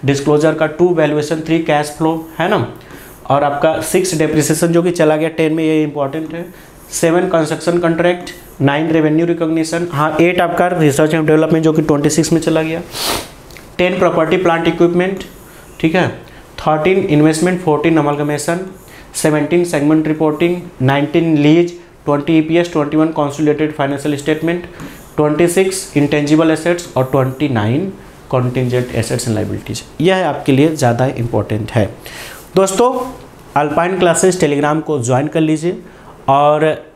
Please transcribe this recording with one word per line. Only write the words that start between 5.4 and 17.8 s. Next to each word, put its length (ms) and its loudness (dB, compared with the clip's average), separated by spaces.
में, 100 -2
ये 200 2
important 500 -6
है। 120 -10
सेवन 300 2
कंस्ट्रक्शन 560 0
कॉन्ट्रैक्ट, 520 0
नाइन 300 0
रेवेन्यू 340 2
रिकॉग्निशन, 680 -2
हाँ, 300 0
एट 200 2
आपका 260 0
रिसर्च 460 2
एंड 140 0
डेवलपमेंट 360 4
जो 100 4
कि 80 2
ट्वेंटी 280 2
सिक्स 240 0
में 80 2
चला 200 0
गया, 200 -4
टेन 220 0
प्रॉपर्टी 380 2
प्लांट 300 0
इक्विपमेंट, 560 0
ठीक 160 0
है, 140 2
थर्टीन 380 2
इन्वेस्टमेंट, 640 2
फोर्टीन 360 2